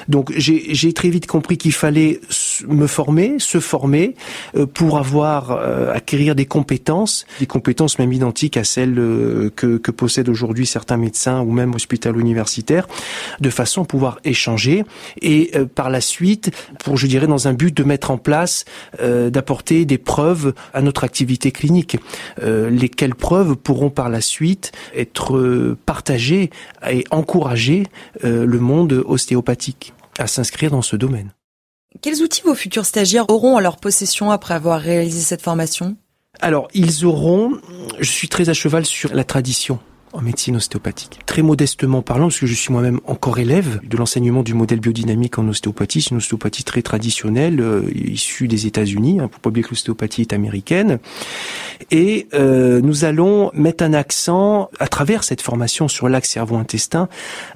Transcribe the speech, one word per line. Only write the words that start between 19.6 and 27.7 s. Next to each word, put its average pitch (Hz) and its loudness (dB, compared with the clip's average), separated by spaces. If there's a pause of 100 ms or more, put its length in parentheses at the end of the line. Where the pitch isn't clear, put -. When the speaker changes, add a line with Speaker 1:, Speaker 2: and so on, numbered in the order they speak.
Speaker 1:
des 135 2
preuves 151 0 (220)
à 135 0
notre 139 0
activité 127 0
clinique, 160 2 (460)
euh, 110 0
lesquelles 123 0
preuves 175 2
pourront 135 0
par 135 -4
la 113 -2
suite - -2 (240)
être, 127 -2
euh, 123 2
partagées 147 0 (400)
et 127 0
encourager, 156 0 (400)